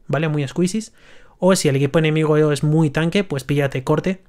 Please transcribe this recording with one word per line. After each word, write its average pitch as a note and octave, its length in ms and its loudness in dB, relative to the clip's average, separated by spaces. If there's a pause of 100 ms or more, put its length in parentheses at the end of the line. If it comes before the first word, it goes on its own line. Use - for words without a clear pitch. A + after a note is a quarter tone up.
¿vale? D#3+ 200 -2
Muy D3+ 180 -2
squeezies. F3+ 460 -4 (500)
O F#3 140 4
si D#3+ 140 0
el C3+ 80 2
equipo C#3 220 0
enemigo D#3 520 2
es D3 140 -2
muy D#3 240 2
tanque, E3 340 0
pues C#3 220 -8
píllate C#3 400 -2
corte, D#3 440 -2